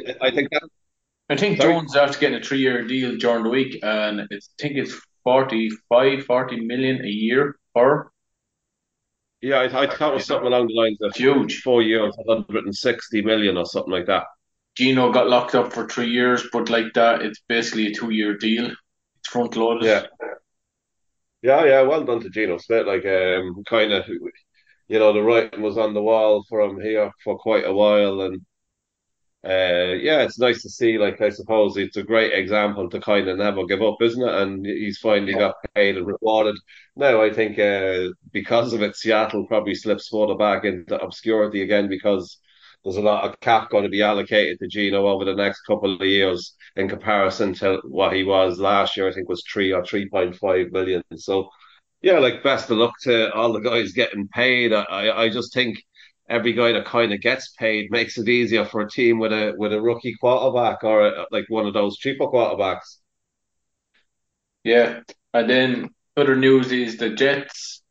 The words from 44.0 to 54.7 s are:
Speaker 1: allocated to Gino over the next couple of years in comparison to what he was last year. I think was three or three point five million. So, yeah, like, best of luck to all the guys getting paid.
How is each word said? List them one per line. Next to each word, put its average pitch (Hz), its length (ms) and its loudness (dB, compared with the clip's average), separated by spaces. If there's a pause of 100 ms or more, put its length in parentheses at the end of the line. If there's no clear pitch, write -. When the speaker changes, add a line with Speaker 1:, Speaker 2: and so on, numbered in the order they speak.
Speaker 1:
allocated 101 580 0
to 95 80 -10
Gino 101 400 0
over 98 180 0
the 95 100 -2
next 101 280 -2
couple 104 300 0
of 90 80 -8
years 95 540 0 (200)
in 98 140 -2
comparison 98 640 0
to 95 280 -2
what 85 300 0
he 95 100 0
was 92 360 2
last 98 380 0
year. 98 100 0
I 90 60 -4
think 92 160 -10
was 90 220 -8
three 98 220 -2
or 90 120 -2
three 101 240 -6
point 90 280 -2
five 92 340 0
million. 92 320 -2 (120)
So, 95 340 -4 (520)
yeah, 180 180 4
like, 127 240 0
best 135 260 0
of 113 80 0
luck 117 160 2 (100)
to 113 300 2
all 113 200 0
the 110 60 -4
guys 113 340 -2
getting 101 360 -4
paid. 123 440 2